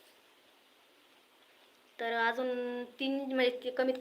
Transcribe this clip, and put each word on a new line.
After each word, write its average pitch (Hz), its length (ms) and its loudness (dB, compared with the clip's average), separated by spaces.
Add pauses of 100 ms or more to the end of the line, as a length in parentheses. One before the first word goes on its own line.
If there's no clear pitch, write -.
(2000)
तर 233 140 -2
अजून 247 720 0
तीन, 269 500 -2
म्हणजे 247 280 2
ते 247 80 -4
कमीत 254 300 2